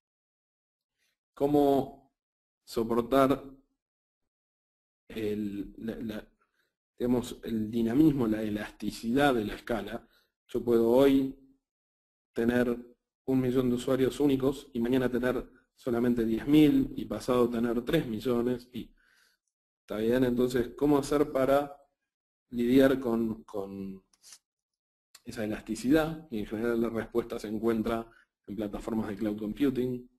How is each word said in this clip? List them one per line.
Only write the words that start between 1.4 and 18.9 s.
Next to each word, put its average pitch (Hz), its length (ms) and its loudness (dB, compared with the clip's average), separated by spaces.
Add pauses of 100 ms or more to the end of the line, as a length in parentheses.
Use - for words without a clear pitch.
soportar 120 800 2 (1600)
el, 104 680 -6
la, 113 200 -8
la, 107 340 -10 (680)
digamos, 123 460 -2
el 110 280 -4
dinamismo, 120 560 4
la 107 140 -2
elasticidad 110 960 -2
de 107 100 -2
la 104 100 -6
escala? 107 520 -8 (400)
Yo 120 160 -6
puedo 117 260 4
hoy 135 480 4 (960)
tener 120 440 2 (480)
un 131 160 2
millón 127 280 2
de 120 60 2
usuarios 127 440 0
únicos 135 540 0
y 120 60 -4
mañana 123 300 2
tener 123 400 -2 (260)
solamente 120 500 0
diez 113 220 -2
mil 143 480 4
y 107 100 -8
pasado 120 440 0
tener 120 340 -2
tres 151 240 0
millones. 120 680 -2
Y, - 180 -12 (920)